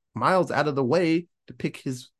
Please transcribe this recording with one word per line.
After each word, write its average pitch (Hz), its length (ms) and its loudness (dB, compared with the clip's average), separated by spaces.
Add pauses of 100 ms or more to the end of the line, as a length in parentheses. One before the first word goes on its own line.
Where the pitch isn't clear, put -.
(140)
miles 151 360 2
out 147 180 0
of 143 60 -2
the 135 100 0
way 165 420 2 (220)
to - 60 -18
pick - 240 -6
his 127 420 -10